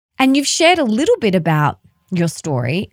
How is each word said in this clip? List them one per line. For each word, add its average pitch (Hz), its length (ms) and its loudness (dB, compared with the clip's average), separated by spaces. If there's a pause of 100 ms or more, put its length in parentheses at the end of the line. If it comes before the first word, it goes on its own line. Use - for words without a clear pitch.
(180)
And 262 180 2
you've 285 100 0
shared 339 320 2
a 302 60 0
little 285 340 0
bit 202 160 0
about 156 460 0 (320)
your 170 160 0
story 143 640 -4